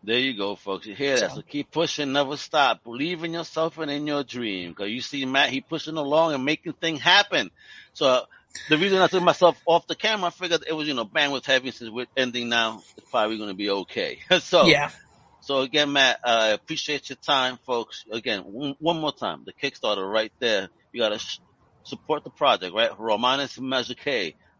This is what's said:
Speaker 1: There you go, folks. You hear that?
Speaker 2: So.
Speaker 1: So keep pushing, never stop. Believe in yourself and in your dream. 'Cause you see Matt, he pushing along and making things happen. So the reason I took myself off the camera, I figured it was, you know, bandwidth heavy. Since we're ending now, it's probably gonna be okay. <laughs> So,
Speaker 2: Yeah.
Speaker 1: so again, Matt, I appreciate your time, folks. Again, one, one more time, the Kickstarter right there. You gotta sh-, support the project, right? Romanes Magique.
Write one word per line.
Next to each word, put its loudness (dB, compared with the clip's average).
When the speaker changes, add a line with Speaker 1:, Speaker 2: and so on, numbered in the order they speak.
Speaker 1:
There 0
you -2
go, -2
folks. -8
You -12
hear 0
that? 2
Speaker 2:
So. -12
Speaker 1:
So -12
keep -10
pushing, -2
never 0
stop. 0
Believe -6
in -6
yourself -4
and -6
in -4
your -2
dream. -6
'Cause -6
you -6
see -6
Matt, 2
he -4
pushing -8
along 2
and -4
making -4
things -6
happen. 4
So 2
the 6
reason 4
I 6
took 2
myself 6
off 2
the -6
camera, -2
I 0
figured -2
it -2
was, -4
you -2
know, -2
bandwidth -2
heavy. 2
Since -12
we're -6
ending -2
now, 0
it's -20
probably 0
gonna -8
be -4
okay. -4
<laughs> 4
So, 6
Speaker 2:
Yeah. 4
Speaker 1:
so -2
again, 0
Matt, 4
I 4
appreciate -4
your -10
time, 0
folks. -4
Again, -4
one, -8
one 0
more -2
time, -6
the -16
Kickstarter -4
right 0
there. 0
You -4
gotta 0
sh-, -10
support -6
the -14
project, 2
right? 2
Romanes 0
Magique. -4